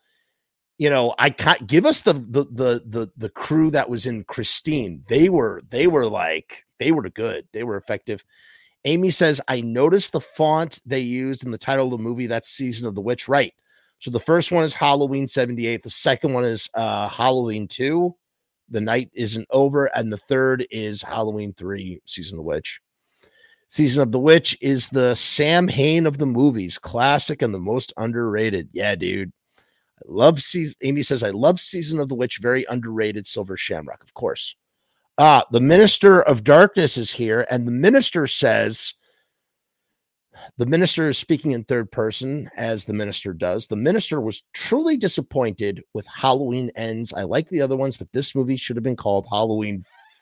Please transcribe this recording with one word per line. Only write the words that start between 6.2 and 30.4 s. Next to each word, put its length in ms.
they 140
were 160
good. 440
They 120
were 120
effective. 480
Amy 260
says, 380
"I 120
noticed 520
the 80
font 680
they 140
used 440
in 60
the 80
title 280
of 40
the 80
movie, 300
that's 200
Season 380
of 80
the 60
Witch." 260
Right. 260
So 140
the 80
first 320
one 100
is 100
Halloween 540
seventy-eight. 560
The 80
second 420
one 120
is, 300
uh, 340
Halloween 580
Two, 480
The 120
Night 340
Isn't 360
Over. 360
And 160
the 40
third 540
is 320
Halloween 520
Three, 500
Season 340
of 60
the 40
Witch. 320
Season 320
of 120
the 80
Witch 400
is 300
the 260
Sam 500
Hain 400
of 120
the 80
movies, 520
classic 640
and 100
the 60
most 380
underrated. 760
Yeah, 220
dude. 380
I 80
love 340